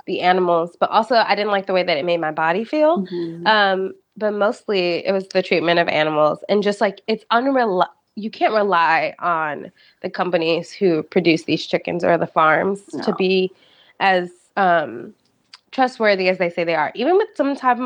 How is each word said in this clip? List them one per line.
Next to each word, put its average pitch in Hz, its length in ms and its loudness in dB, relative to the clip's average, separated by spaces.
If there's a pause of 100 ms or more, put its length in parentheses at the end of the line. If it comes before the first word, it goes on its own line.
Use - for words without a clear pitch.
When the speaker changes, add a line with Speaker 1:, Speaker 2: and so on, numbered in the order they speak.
Speaker 1:
the 180 140 -6
animals, 175 580 2
but - 120 0
also 220 240 0
I 208 200 2
didn't 208 180 -2
like 196 140 -2
the 196 60 -4
way 185 120 2
that 175 120 0
it 143 80 -4
made 175 140 0
my 156 140 -2
body 165 320 0
feel. 302 420 2
Speaker 2:
Mm-hmm. 170 400 -6
Speaker 1:
Um, 190 480 2 (220)
but 214 180 -2
mostly 196 720 -2
it 196 60 0
was 190 160 -2
the 185 140 0
treatment 170 360 0
of 170 100 2
animals 151 600 0
and 202 140 2
just, 202 180 -2
like, 196 260 -2
it's 220 260 -4
unreli-, 233 540 2 (300)
you 214 140 -8
can't 320 220 0
rely 165 680 2
on 160 500 -4 (320)
the 180 80 -6
companies 170 600 -2
who 165 340 0
produce 170 400 2
these - 220 -2
chickens 175 380 -4
or 175 140 4
the 165 80 -2
farms 175 560 0 (220)
to 208 80 -2
Speaker 2:
No. - 40 -4
Speaker 1:
be 185 340 0 (500)
as, 180 300 0 (260)
um, 170 580 -2 (560)
trustworthy 208 580 0
as 185 100 0
they 175 120 0
say 175 140 -4
they 165 100 -2
are. 151 200 -2
Even 285 220 0
with, 427 200 2
sometimes 269 500 0